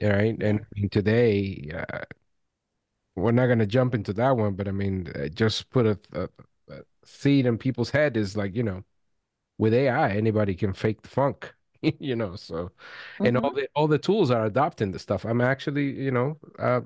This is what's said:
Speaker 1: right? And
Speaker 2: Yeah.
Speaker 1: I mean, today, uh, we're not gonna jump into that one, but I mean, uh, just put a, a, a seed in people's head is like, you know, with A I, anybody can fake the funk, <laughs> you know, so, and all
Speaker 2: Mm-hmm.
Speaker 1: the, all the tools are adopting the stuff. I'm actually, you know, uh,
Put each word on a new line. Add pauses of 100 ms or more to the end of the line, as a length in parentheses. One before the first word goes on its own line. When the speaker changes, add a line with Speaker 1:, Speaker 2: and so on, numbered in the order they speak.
Speaker 1:
right?
And
Speaker 2:
Yeah.
Speaker 1:
I
mean,
today, (200)
uh, (1160)
we're
not
gonna
jump
into
that
one,
but
I
mean,
uh,
just
put
a, (140)
a, (440)
a (240)
seed
in
people's
head
is
like,
you
know, (760)
with
A
I,
anybody
can
fake
the
funk, (140)
<laughs>
you
know,
so, (480)
and
all
Speaker 2:
Mm-hmm.
Speaker 1:
the,
all
the
tools
are
adopting
the
stuff.
I'm
actually,
you
know, (220)
uh,